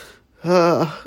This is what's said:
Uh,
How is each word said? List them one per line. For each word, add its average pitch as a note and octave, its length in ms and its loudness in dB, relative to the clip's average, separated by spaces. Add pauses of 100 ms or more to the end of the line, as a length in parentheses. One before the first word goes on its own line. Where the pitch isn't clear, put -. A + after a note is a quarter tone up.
(460)
Uh, E3+ 480 0 (120)